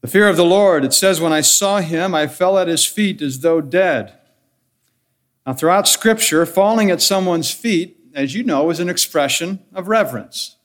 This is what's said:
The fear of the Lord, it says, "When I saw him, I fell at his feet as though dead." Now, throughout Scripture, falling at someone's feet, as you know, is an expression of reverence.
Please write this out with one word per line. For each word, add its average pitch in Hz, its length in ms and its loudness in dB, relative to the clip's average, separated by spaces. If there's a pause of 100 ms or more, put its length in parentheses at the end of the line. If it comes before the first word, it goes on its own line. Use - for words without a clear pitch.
The - 60 -10
fear 208 200 4
of 185 80 4
the 175 80 4
Lord, 180 400 4
it 131 80 -2
says, 190 300 2
"When 165 100 0
I 156 80 2
saw 196 400 2
him, 165 360 -4
I 151 120 0
fell 185 300 0
at 180 100 2
his 160 160 0
feet 190 380 -2
as 131 180 -6
though 165 220 2
dead." 143 500 -2 (1300)
Now, 131 80 -6
throughout 185 340 0
Scripture, 220 600 0
falling 202 420 2
at 170 120 0
someone's 180 500 -2
feet, - 440 -4 (180)
as 139 200 -6
you 226 100 -6
know, 156 280 0
is 160 80 -4
an 175 100 -2
expression 170 680 -2 (120)
of 185 160 -12
reverence. 190 760 -4